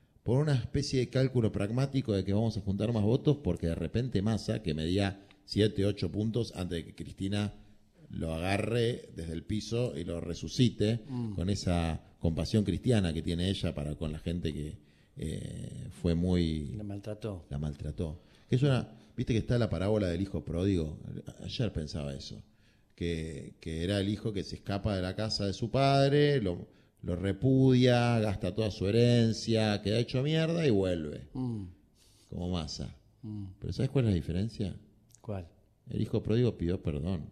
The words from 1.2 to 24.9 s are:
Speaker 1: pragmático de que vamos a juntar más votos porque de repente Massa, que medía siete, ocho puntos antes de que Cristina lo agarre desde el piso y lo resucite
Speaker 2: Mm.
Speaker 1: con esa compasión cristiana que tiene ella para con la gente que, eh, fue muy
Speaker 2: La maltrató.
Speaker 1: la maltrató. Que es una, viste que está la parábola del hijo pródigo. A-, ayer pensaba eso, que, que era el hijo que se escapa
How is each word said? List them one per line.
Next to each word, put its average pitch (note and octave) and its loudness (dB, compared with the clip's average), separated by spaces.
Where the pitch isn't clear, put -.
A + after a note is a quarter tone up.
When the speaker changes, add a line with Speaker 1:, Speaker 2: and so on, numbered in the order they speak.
Speaker 1:
pragmático B2 0
de F#2+ 2
que G2 -2
vamos G#2+ 2
a G2 -4
juntar G#2 0
más G#2 2
votos B2 4
porque F2 0
de E2 0
repente F#2 0
Massa, G#2+ 0
que D#2 0
medía F#2 0
siete, G2 2
ocho G2+ 0
puntos G#2+ -2
antes F2 -4
de D#2 -6
que - -18
Cristina G2+ -4
lo E2 -4
agarre G#2 0
desde E2 -6
el E2+ -6
piso A2+ -2
y F2 -6
lo E2+ -6
resucite G#2 0
Speaker 2:
Mm. A#2+ -6
Speaker 1:
con F2 -2
esa E2+ 0
compasión E2+ 2
cristiana F#2+ 2
que D#2 -2
tiene F2+ 0
ella F#2 0
para D2 -4
con D#2 -4
la D#2+ -8
gente E2+ -2
que, D2+ -6
eh, - -8
fue E2+ 2
muy E2+ 2
Speaker 2:
La G#2+ -8
maltrató. G2+ -8
Speaker 1:
la C#2 -4
maltrató. D2+ -6
Que B2 4
es B2+ 4
una, C3 2
viste - -2
que G#2+ 2
está B2 2
la A2+ 2
parábola G2 2
del E2+ 0
hijo E2 -4
pródigo. E2 0
A-, - -16
ayer - -4
pensaba D2 -6
eso, - -12
que, E2 -6
que D#2+ -6
era G2 0
el G2 0
hijo G#2+ -4
que F#2 -4
se - -10
escapa G2+ -2